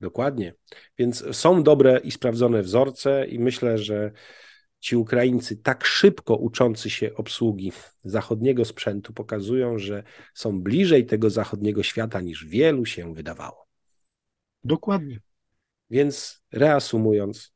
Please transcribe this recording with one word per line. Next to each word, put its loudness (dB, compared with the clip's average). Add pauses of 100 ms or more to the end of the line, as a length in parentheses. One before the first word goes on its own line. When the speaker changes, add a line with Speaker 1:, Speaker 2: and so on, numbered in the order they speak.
Speaker 1:
Dokładnie. -6 (440)
Więc -2 (120)
są 4
dobre 8
i -8
sprawdzone 0
wzorce 0
i -8
myślę, 0
że -4 (680)
ci -4
Ukraińcy 0
tak -2
szybko 4
uczący 0
się -4
obsługi -4 (320)
zachodniego 0
sprzętu -6
pokazują, -4
że -8 (320)
są -6
bliżej 4
tego 0
zachodniego -2
świata, -6
niż -10
wielu 2
się -10
wydawało. -14 (960)
Speaker 2:
Dokładnie. -2 (720)
Speaker 1:
Więc -2 (100)
reasumując, 0